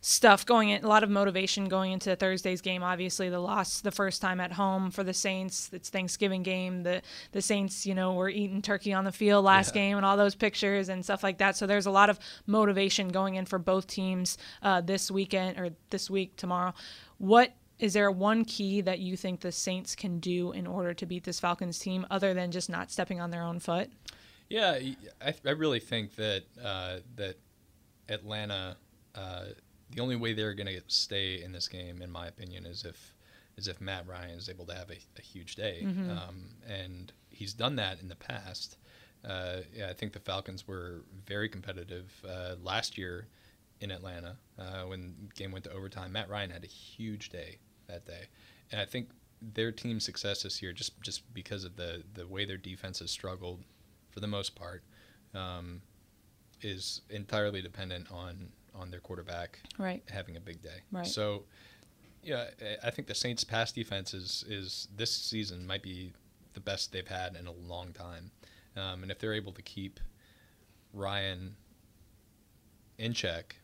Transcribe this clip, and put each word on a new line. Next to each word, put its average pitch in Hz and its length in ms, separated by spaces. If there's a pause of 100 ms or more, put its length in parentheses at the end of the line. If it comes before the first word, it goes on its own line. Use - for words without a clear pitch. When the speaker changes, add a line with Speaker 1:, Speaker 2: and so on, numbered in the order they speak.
Speaker 1:
stuff - 440
going 226 240
in, 202 140
a 220 60
lot 214 140
of 208 60
motivation 196 600
going 190 240
into 185 240
Thursday's 185 440
game. 185 220
Obviously, 180 460
the 180 100
loss 185 400
the 202 120
first 190 300
time 185 200
at 180 100
home 190 400
for 196 140
the 185 80
Saints. 190 580
It's 180 180
Thanksgiving 190 540
game. 185 400
The, 180 180 (300)
the 196 100
Saints, 196 440
you 196 100
know, 185 180
were 185 160
eating 196 320
turkey 202 300
on 190 140
the 190 80
field 202 320
last 196 280
Speaker 2:
Yeah. 202 100
Speaker 1:
game 202 140
and 196 80
all 196 120
those 202 180
pictures 202 540
and 185 140
stuff 196 200
like 196 140
that. 196 180
So 208 100
there's 196 200
a 202 60
lot 202 180
of 202 100 (260)
motivation 202 600
going 190 280
in 185 100
for 185 120
both 185 300
teams, 185 500 (240)
uh, 185 200
this 190 280
weekend 190 480
or 180 120 (220)
this 190 180
week, 190 260
tomorrow. 180 380 (460)
What, 233 340 (260)
is 202 140
there 202 160
one 208 340
key 202 380
that 185 160
you 180 180
think 180 260
the 180 100
Saints - 440
can 175 240
do 175 320
in 185 140
order 180 300
to 180 100
beat 175 200
this 175 140
Falcons 175 380
team 185 320
other 196 240
than 180 160
just 175 220
not 175 180
stepping 180 320
on 170 80
their 170 140
own 170 160
foot? 175 320 (580)
Speaker 2:
Yeah, 208 300
y-, 131 160 (280)
I, 147 120 (100)
I 135 60
really 151 280
think 110 360
that, 107 300 (140)
uh, 92 420 (160)
that 95 180 (720)
Atlanta, 104 680 (360)
uh, 92 300 (480)
the 117 100
only 127 140
way 113 180
they're 107 220
gonna 98 320
stay 95 560
in 92 80
this 87 160
game, 90 340
in 90 100
my 87 160
opinion, 90 380
is 85 180
if, - 300 (440)
is 98 100
if 90 120
Matt 95 280
Ryan 87 320
is 95 100
able 90 160
to 87 80
have 90 160
a, 87 80 (200)
a - 40
huge - 340
day. 95 300
Speaker 1:
Mm-hmm. 190 240
Speaker 2:
Um, 92 360 (220)
and 92 440 (180)
he's 98 240
done 131 220
that 92 260
in 92 60
the 87 80
past. - 600 (460)
Uh, 90 340 (140)
yeah, 107 160
I 90 60
think 104 200
the 101 60
Falcons 95 480
were 87 340 (260)
very 104 200
competitive, 92 640 (160)
uh, 90 360
last 92 340
year 92 300 (540)
in 101 100
Atlanta, 90 440 (220)
uh, 92 260
when 92 300 (160)
the - 60
game 98 160
went 92 140
to - 60
overtime. 95 400
Matt 101 160
Ryan 101 220
had 87 140
a 95 40
huge - 640
day - 280 (300)
that 87 180
day. 85 220 (440)
And 104 100
I 98 40
think 120 240 (320)
their 113 300
team's 113 320
success - 400
this - 180
year, 90 120
just, - 280
just - 320
because 95 300
of 87 140
the, 85 260 (120)
the 90 120
way 98 160
their 95 140
defense 92 420
has - 120
struggled 90 520 (460)
for - 100
the 104 80
most 101 280
part, 87 280 (500)
um, 90 480 (800)
is 95 480
entirely 101 520
dependent 90 500
on, 90 380 (260)
on 92 160
their 87 80
quarterback 87 600 (180)
Speaker 1:
Right. 185 340
Speaker 2:
having 87 260
a - 40
big 85 200
day. 85 200 (100)
Speaker 1:
Right. 180 160
Speaker 2:
So, 104 360 (800)
yeah, 123 240 (360)
I, 117 40
I 117 40
think - 160
the 107 80
Saints' 120 280
pass 113 280
defense 98 420
is, 92 360
is 98 460
this 113 200
season 101 520
might 98 160
be 92 300 (420)
the 104 40
best 98 320
they've 92 160
had 92 280
in 87 120
a 87 60
long 87 400
time. 87 380 (440)
Um, 92 280
and 95 80
if - 80
they're 110 140
able 101 200
to - 80
keep - 380 (920)
Ryan 98 640 (1400)
in 113 160
check 85 500